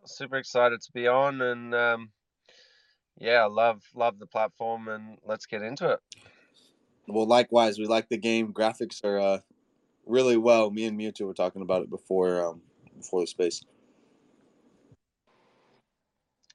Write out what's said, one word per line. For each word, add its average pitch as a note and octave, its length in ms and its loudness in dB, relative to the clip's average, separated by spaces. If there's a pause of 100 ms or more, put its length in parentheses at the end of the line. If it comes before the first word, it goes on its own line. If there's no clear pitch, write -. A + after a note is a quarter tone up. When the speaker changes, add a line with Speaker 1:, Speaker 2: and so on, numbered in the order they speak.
Speaker 1:
Super C3+ 320 -10
excited A#2+ 440 2
to - 120 -20
be A#2+ 140 -2
on, C3+ 340 2
and, A#2+ 340 -4
um, A#2 360 -2 (1040)
yeah, A#2 280 2
love, A2 380 2 (100)
love A#2 260 -2
the G#2 60 -20
platform, A2+ 640 -6
and G#2+ 380 -12
let's G#2+ 200 -8
get G#2+ 160 -8
into C#3+ 280 -4
it. - 100 0 (1080)
Speaker 2:
Well, G#2+ 180 0
likewise, A#2 520 4
we G#2+ 100 -4
like A2+ 200 0
the A#2 100 -2
game. A2+ 360 -2
Graphics A2 500 -4
are, G2+ 160 0
uh, G2 200 0 (680)
really B2 320 4
well. A2+ 340 6
Me A2 140 -4
and G#2+ 120 -4
Mewtwo G#2+ 280 -6
were F#2+ 80 -8
talking F#2 280 -4
about F#2 200 0
it - 80 -10
before, F#2 560 0
um, E2 160 -8 (340)
before - 240 -6
the E2+ 80 -2
space. - 340 -2 (3000)